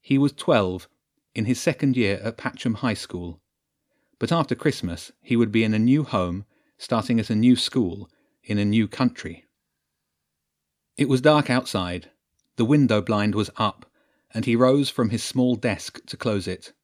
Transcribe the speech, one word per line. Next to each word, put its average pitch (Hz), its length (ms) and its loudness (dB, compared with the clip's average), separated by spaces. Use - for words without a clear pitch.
He 135 160 0
was 139 160 2
twelve, 95 560 0
in 110 100 -2
his 123 160 -2
second 139 340 0
year 101 280 0
at 113 160 -8
Patcham - 380 -4
High 113 180 -2
School, 87 440 -12
but 113 140 -4
after 170 240 0
Christmas - 560 -4
he - 140 -2
would 113 160 2
be 110 120 2
in 107 120 0
a - 20 0
new 131 260 2
home, 92 400 -4
starting 113 440 -2
at - 80 -6
a 110 60 0
new 120 200 6
school, 101 540 -4
in 104 140 -4
a 104 80 0
new 107 200 2
country. 104 600 -4
It 147 100 2
was 131 140 2
dark 151 280 4
outside, 92 600 -4
the 117 80 2
window 120 360 4
blind 104 320 0
was 104 220 -2
up, - 300 -4
and 117 100 -6
he 117 140 0
rose 131 320 2
from 113 200 -2
his 110 140 -4
small 127 320 -2
desk - 520 -6
to - 100 -14
close 101 320 -4
it. - 240 -12